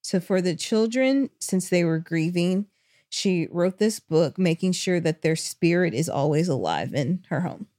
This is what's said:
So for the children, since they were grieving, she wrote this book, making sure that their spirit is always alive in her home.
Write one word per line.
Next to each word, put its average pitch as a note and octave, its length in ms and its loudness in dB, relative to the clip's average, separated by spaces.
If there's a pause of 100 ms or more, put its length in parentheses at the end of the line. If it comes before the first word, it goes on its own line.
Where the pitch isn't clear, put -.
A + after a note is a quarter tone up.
So - 180 -2
for F#3 220 0
the F3 140 0
children, B3+ 720 0 (100)
since - 300 -2
they F3 140 4
were D#3+ 160 2
grieving, F3 680 0 (420)
she F3+ 420 0
wrote F3+ 260 0
this G#3+ 220 0
book, D#3 380 0
making F#3 340 2
sure F3+ 300 0
that D#3+ 200 -2
their D#3+ 140 2
spirit F3 580 0
is E3 160 -2
always D3 380 0
alive F2+ 460 -2
in D3 360 -2
her D#3+ 120 -2
home. - 260 -8 (120)